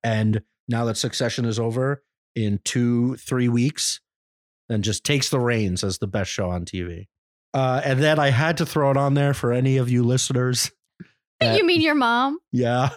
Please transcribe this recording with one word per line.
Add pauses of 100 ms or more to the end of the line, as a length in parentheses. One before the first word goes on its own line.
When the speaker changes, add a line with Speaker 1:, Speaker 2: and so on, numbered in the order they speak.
Speaker 1:
And (240)
now
that
Succession
is
over (320)
in
two,
three
weeks, (680)
then
just
takes
the
reins
as
the
best
show
on
T
V. (460)
Uh,
and
then
I
had
to
throw
it
on
there
for
any
of
you
listeners (140)
Speaker 2:
<laughs>
You (340)
Speaker 1:
that
Speaker 2:
mean
your
mom? (120)
Speaker 1:
Yeah.